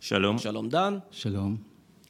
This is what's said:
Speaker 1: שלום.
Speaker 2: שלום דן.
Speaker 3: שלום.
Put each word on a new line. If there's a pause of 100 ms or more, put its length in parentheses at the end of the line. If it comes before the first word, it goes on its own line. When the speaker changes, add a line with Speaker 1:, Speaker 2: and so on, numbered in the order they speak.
Speaker 1:
שלום.
Speaker 2:
שלום
דן. (120)
Speaker 3:
שלום. (540)